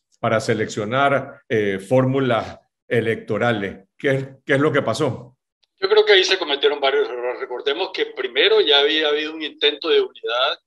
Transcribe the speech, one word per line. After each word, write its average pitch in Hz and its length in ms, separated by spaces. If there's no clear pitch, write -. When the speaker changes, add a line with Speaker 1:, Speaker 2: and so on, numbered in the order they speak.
Speaker 1:
para 113 220
seleccionar, 120 1080
eh, 101 300
fórmulas 127 800
electorales. 110 960
¿Qué, 135 460
qué 147 100
es 139 60
lo 151 120
que 139 100
pasó? 117 540
Speaker 2:
Yo 381 80
creo 214 160
que 415 80
ahí 190 120
se 185 140
cometieron 143 420
varios 139 280
errores. 123 320
Recordemos 131 520
que - 140
primero 147 540
ya 143 180
había 156 300
habido 151 260
un 160 80
intento 147 460
de 143 120
unidad 127 680